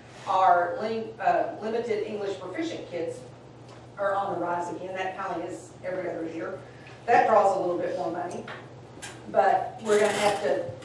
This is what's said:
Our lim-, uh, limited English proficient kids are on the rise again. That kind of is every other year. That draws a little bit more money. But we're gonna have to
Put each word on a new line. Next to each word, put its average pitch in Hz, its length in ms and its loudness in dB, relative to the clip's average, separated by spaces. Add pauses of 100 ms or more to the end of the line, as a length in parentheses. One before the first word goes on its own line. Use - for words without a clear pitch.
(280)
Our 175 540 6
lim-, 226 260 -2 (100)
uh, - 440 2
limited 220 440 -2
English 202 320 -4
proficient - 520 -6
kids - 300 -6 (760)
are 196 180 0
on 196 200 0
the 165 60 -4
rise 175 340 -2
again. 185 200 -8
That 190 220 -4
kind 180 260 -4
of 175 60 -6
is - 220 -12 (120)
every - 280 -4
other - 240 -6
year. - 240 -8 (480)
That 240 200 6
draws 196 300 6
a - 40 0
little 175 180 0
bit 175 180 -2
more 175 160 -2
money. 175 320 -6 (840)
But - 520 2
we're 208 160 4
gonna 208 140 4
have 202 300 2
to - 220 0 (200)